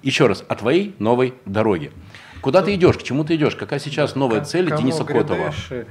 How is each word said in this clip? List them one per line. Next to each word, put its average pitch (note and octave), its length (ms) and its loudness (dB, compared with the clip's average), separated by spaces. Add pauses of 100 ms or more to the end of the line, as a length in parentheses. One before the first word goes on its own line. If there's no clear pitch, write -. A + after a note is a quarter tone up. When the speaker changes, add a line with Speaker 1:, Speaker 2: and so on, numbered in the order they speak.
Speaker 1:
еще C3+ 240 4
раз, G2 220 -2
о A2 60 -4
твоей F3+ 440 0
новой B2 340 2 (120)
дороге. G2 460 0 (500)
Куда E3+ 200 4
ты F3+ 100 0
Speaker 2:
Ну, G3+ 60 0
Speaker 1:
идешь, E3 200 6
к - 60 -14
чему C#3+ 200 -2
ты E3 120 0
идешь, D3 200 2
какая C#3 240 -6
сейчас D3 340 -2
Speaker 2:
да, C3+ 60 -4
Speaker 1:
новая A#2 220 2
Speaker 2:
к-, D3 40 -6
Speaker 1:
цель F3 240 0
Speaker 2:
кому D3 120 -2
Speaker 1:
Дениса C3 240 0
Котова? B2+ 440 0
Speaker 2:
грядешь? B2 420 -8